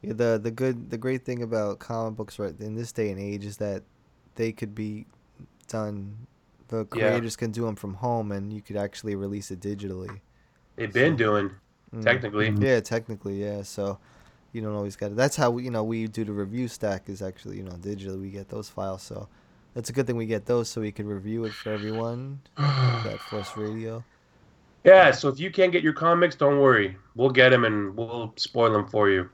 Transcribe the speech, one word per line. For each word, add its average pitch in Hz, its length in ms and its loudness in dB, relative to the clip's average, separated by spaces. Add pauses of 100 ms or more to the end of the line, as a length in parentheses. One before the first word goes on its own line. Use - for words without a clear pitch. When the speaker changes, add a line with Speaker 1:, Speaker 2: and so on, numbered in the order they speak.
Speaker 1:
Yeah, 151 60 -4
the, 113 280 2
the 113 100 -4
good, 120 380 -2
the 120 80 -6
great 127 280 -4
thing 123 160 -6
about 110 380 -2
comic 113 360 -6
books 107 240 -10
right 98 200 -4
in 107 160 -8
this 113 160 -8
day 110 180 -2
and 95 100 -6
age 101 260 -6
is 104 120 -12
that 101 260 -4 (520)
they 113 160 -2
could 107 240 -10
be 107 300 -8 (640)
done, 104 600 -8 (400)
the 113 120 -4 (160)
Speaker 2:
Yeah. 110 140 2
Speaker 1:
creators 113 260 0
can 113 160 -4
do 117 160 -4
'em 107 80 -4
from 98 200 -10
home, 113 360 -2
and 98 220 -6
you 107 80 -10
could 104 160 -12
actually 101 380 -4
release 98 360 -6
it 92 80 -10
digitally. 98 600 -8 (540)
Speaker 2:
They've 107 160 -6
been 143 220 4
Speaker 1:
So, 139 40 0
Speaker 2:
doing, 104 340 2 (420)
Speaker 1:
mm. 110 100 -8
Speaker 2:
technically. 110 460 2
Speaker 3:
Mm-hmm. 104 140 2
Speaker 1:
Yeah, 127 180 4
technically, 104 600 -6
yeah. 104 200 -6
So 98 340 -6 (540)
you 117 100 -8
don't 107 140 -6
always 101 200 -6
gotta, 104 200 -6
that's 131 220 2
how 131 140 4
we, 123 120 -4
you 127 80 -8
know, 113 120 -2
we 113 240 -2
do 110 160 -6
the 104 100 -6
review 104 340 -4
stack 101 420 -6
is 98 120 -10
actually, 98 360 -10
you 98 60 -12
know, 92 120 -12
digitally. 95 460 -8
We 98 80 -10
get 98 200 -14
those 107 200 -10
files, 95 320 -8
so 104 260 -14 (460)
that's 120 160 -8
a 120 40 -10
good 131 140 0
thing 120 100 -2
we 113 80 -4
get 107 200 -2
those 120 240 0
so 117 120 -6
we 104 100 -4
can 104 160 -8
review 104 380 -6
it 107 80 -6
for - 180 -8
everyone 117 760 -6
Speaker 2:
<sighs> - 80 -20
Speaker 1:
at 123 640 0 (100)
Force 104 280 -8
Radio. 113 460 -6 (800)
Speaker 2:
Yeah, 180 280 12
so 139 180 2
if 131 100 -4
you 180 100 -4
can't 185 220 4
get 175 120 0
your 156 100 2
comics, 170 420 4
don't 143 240 4
worry. 110 360 6 (200)
We'll 131 160 4
get 127 220 8
'em 117 120 6
and 104 320 -2
we'll 113 400 -6
spoil 113 380 2
'em 104 100 2
for 104 240 4
you. 92 240 2